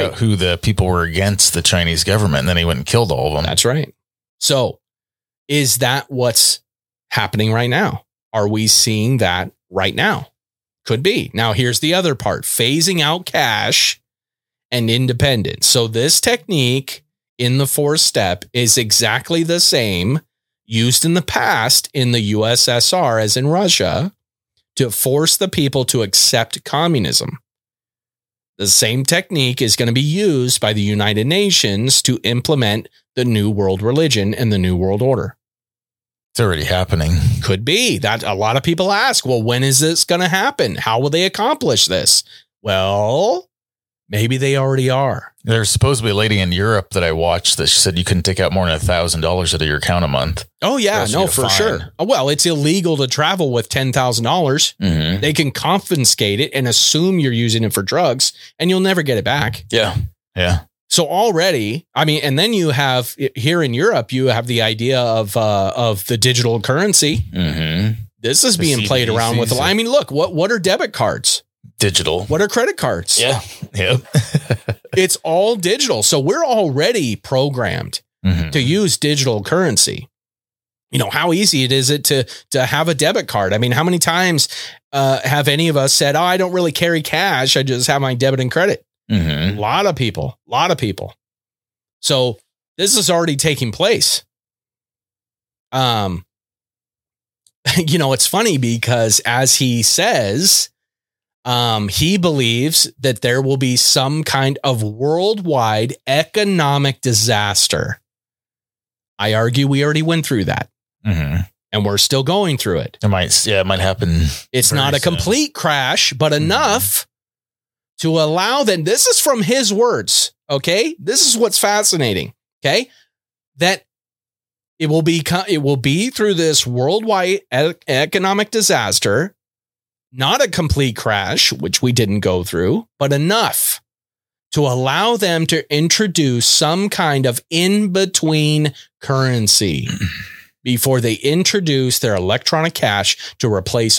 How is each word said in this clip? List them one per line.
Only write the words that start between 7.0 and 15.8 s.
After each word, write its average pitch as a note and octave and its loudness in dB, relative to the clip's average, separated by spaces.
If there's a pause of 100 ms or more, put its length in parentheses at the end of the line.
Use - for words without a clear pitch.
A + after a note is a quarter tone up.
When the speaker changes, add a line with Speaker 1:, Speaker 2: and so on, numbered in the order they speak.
Speaker 1:
happening G#2+ 0
right A#2+ 0
now? D3 -2 (260)
Are G#2 0
we A2 0
seeing A2+ 2
that F2+ 0 (160)
right F#2+ -2
now? D3 -2 (580)
Could A#2+ -2
be. G3+ -2
Now, A2+ 0
here's A#2+ 0
the D#3+ 0
other F3+ 0
part. G2+ -4
Phasing D#3 0
out E3 -2
cash A#2 -2 (720)
and A#2+ -2
independence. B2 0
So A#2 2